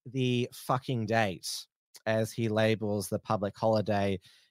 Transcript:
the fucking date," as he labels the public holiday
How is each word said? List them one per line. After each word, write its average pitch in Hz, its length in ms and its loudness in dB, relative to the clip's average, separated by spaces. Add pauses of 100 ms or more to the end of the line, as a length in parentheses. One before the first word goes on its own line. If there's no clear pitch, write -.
(120)
the 123 400 0
fucking 127 540 -4
date," 101 440 0 (560)
as 110 280 0
he 113 160 0
labels 107 580 2
the 104 120 -2
public 101 360 -2
holiday 101 640 2 (320)